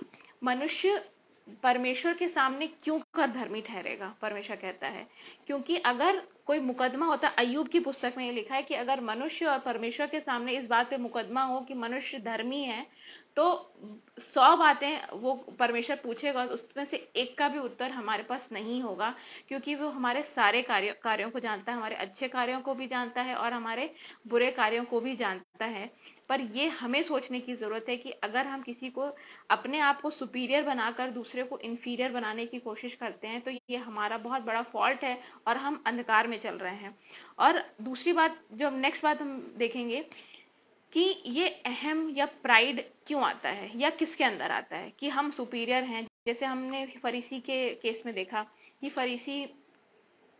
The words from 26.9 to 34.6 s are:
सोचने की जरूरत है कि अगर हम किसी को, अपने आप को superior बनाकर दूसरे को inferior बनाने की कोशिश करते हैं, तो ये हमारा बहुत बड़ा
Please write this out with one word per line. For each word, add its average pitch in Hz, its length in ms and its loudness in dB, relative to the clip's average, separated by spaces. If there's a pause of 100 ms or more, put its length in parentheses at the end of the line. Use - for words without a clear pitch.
सोचने 254 380 -2
की 247 140 -6
जरूरत 220 340 -4
है 247 80 -2
कि 240 140 -8
अगर 240 360 -2
हम 269 160 -8
किसी 247 280 -10
को, 277 260 -4 (340)
अपने 247 280 2
आप 285 220 4
को 302 100 -2
superior 262 520 0
बनाकर 254 480 -2
दूसरे 240 320 -6
को 254 160 -6
inferior 240 520 -4
बनाने 233 360 -4
की 240 120 -8
कोशिश 240 360 -8
करते 214 340 -8
हैं, 233 120 -6
तो 254 100 -8
ये 247 260 -8
हमारा 220 420 -2
बहुत 240 240 -4
बड़ा 226 200 0